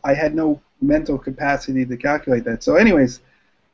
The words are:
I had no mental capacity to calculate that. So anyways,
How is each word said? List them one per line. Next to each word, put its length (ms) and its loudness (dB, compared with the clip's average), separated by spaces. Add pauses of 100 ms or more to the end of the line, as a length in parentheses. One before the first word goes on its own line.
I 100 2
had 180 -2
no 280 -2 (200)
mental 380 0
capacity 680 -4
to 120 -8
calculate 480 -2
that. 180 -6
So 140 2
anyways, 420 4 (560)